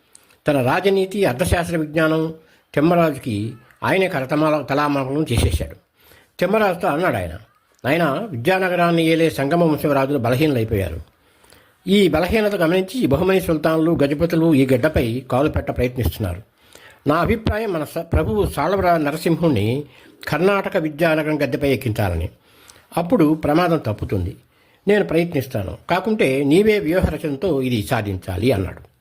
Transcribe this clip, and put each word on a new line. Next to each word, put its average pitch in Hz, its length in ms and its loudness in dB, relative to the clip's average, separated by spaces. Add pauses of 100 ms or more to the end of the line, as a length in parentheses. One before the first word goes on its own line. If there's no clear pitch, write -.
(480)
తన 143 140 2
రాజనీతి, 190 640 0
అర్థశాస్త్ర 170 520 0
విజ్ఞానం 160 580 0 (400)
తిమ్మరాజుకి 143 800 0 (300)
ఆయనే 180 240 2
కరతమాల-, 151 560 -2
తలామలకం 143 580 0
చేసేశాడు. - 540 -2 (600)
తిమ్మరాజుతో 190 500 0
అన్నాడు 156 280 0
ఆయన, 82 220 -6 (460)
"నాయనా, 151 280 2
విద్యానగరాన్ని 175 920 0
ఏలే 160 260 2
సంగమ 151 340 0
వంశం 151 280 0
రాజులు 139 260 2
బలహీనలైపోయారు. 113 840 0 (840)
ఈ 196 220 4
బలహీనత 190 460 0
గమనించి 185 520 0
బహుమని 180 340 2
సుల్తాన్లు, 160 640 0
గజపతులు 160 500 2
ఈ 131 200 4
గడ్డపై 127 560 0
కాలు 139 180 2
పెట్ట - 220 -4
ప్రయత్నిస్తున్నారు. 120 720 -4 (640)
నా 139 100 2
అభిప్రాయం 214 560 -2
మన 156 120 -2
స-, - 140 -8
ప్రభువు 180 480 0
సాళవరా 175 500 0
నరసింహుణ్ణి 147 880 0 (440)
కర్ణాటక 190 480 0
విద్యానగరం 156 640 0
గద్దెపై 139 280 -2
ఎక్కించాలని. 104 580 -2 (680)
అప్పుడు 170 380 2
ప్రమాదం 160 440 2
తప్పుతుంది. 104 580 -4 (520)
నేను 202 160 4
ప్రయత్నిస్తాను. 151 720 -2 (120)
కాకుంటే 175 540 0
నీవే 208 340 4
వ్యూహ 170 280 0
రచనతో 147 560 -2
ఇది 123 240 -2
సాధించాలి" 101 640 -2
అన్నాడు. 95 480 -4